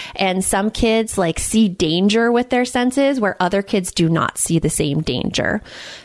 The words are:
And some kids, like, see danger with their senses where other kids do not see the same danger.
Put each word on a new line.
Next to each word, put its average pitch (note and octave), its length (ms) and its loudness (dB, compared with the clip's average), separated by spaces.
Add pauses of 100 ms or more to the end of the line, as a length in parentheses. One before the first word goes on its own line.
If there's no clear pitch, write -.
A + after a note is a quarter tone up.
(160)
And F#3+ 260 0
some G#3 300 0
kids, A3+ 460 0
like, E3+ 200 0
see A3 300 2
danger G3 640 2
with B3 180 0
their B3 140 2
senses B3+ 560 0
where G3+ 220 0
other F#3 200 2
kids G3 300 -2
do E3 160 0
not - 300 0
see E3 200 0
the D#3 120 0
same D3+ 320 -2
danger. - 600 -2 (440)